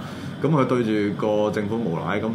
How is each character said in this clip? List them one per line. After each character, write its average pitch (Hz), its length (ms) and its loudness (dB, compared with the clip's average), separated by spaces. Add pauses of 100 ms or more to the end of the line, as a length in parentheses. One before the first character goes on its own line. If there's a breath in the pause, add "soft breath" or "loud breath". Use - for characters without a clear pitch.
(420 loud breath)
咁 139 60 0
佢 143 160 4
對 123 200 2
住 104 320 2
個 107 340 2
政 104 180 -2
府 110 80 -2
無 95 200 -2
賴， 82 240 -2
咁 110 140 -2